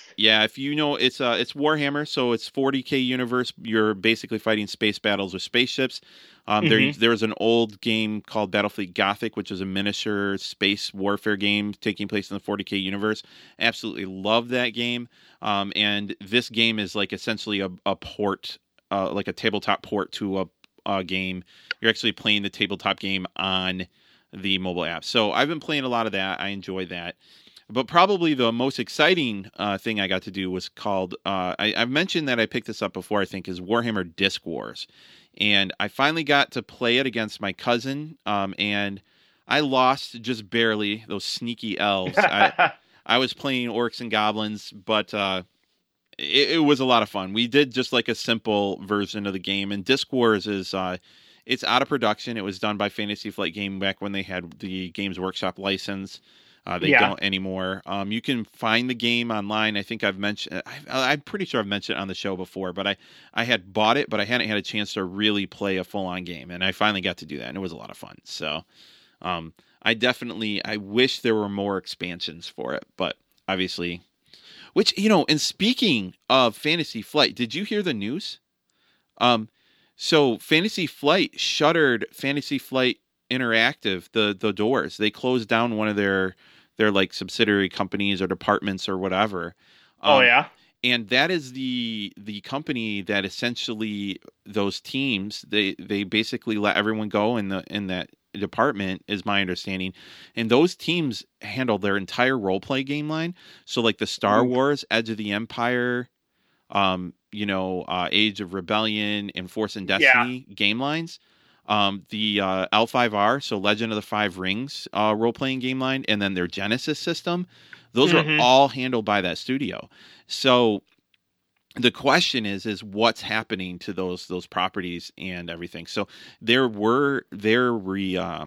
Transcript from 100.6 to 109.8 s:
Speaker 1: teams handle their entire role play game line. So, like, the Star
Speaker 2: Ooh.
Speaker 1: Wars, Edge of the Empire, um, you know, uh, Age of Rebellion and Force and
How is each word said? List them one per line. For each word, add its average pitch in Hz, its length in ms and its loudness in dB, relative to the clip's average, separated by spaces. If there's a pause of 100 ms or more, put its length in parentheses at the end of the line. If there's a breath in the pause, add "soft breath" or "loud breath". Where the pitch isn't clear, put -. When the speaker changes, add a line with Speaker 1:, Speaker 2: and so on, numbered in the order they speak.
Speaker 1:
teams 160 500 -2 (160)
handle 110 380 0
their 101 180 0
entire 123 400 0
role 98 220 0
play 135 240 -4
game 147 260 -4
line. 160 240 -4 (320 soft breath)
So, - 160 -2
like, 113 160 4
the 107 80 -4
Star 104 360 4
Speaker 2:
Ooh. 123 80 2
Speaker 1:
Wars, 135 420 2
Edge 113 180 0
of 110 80 -4
the 104 140 -4
Empire, 123 800 -2 (600)
um, 92 440 0 (180)
you 104 160 -4
know, 92 400 -2
uh, 90 240 -2
Age 104 280 2
of 90 140 -8
Rebellion 104 800 -2
and 92 160 -8
Force 107 260 -2
and 98 140 -6